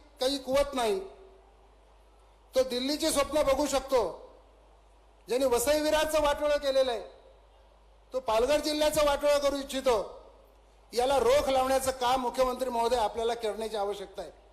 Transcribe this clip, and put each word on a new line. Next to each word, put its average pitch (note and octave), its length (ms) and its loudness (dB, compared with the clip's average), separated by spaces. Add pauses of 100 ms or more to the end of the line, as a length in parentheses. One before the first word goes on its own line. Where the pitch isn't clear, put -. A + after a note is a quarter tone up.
(200)
काही C4+ 180 -2
कुवत C#4 360 0
नाही, A3 260 0 (1500)
तो C4 100 4
दिल्लीची C4+ 480 -2
स्वप्न C#4+ 320 2
बघू C#4 240 2
शकतो. C4+ 320 0 (1300)
ज्यांनी B3+ 200 0
वसई B3 340 2
विरारचं D#4 420 2
वाटोळं D4 340 0
केलेलं C4+ 340 0
आहे, A3 100 -4 (1120)
तो B3+ 80 -4
पालघर B3 380 2
जिल्ह्याचं D4+ 460 2
वाटोळं C#4+ 340 2
करू C#4+ 180 0
इच्छितो. C4 400 0 (960)
याला C4 260 2
रोख C4 300 4
लावण्याचं C4 420 2
काम B3+ 300 0
मुख्यमंत्री B3 480 -2
महोदय A#3 280 0
आपल्याला A3+ 380 -2
करण्याची G#3+ 420 -6
आवश्यकता G3 440 -8
आहे. D3+ 100 -14 (220)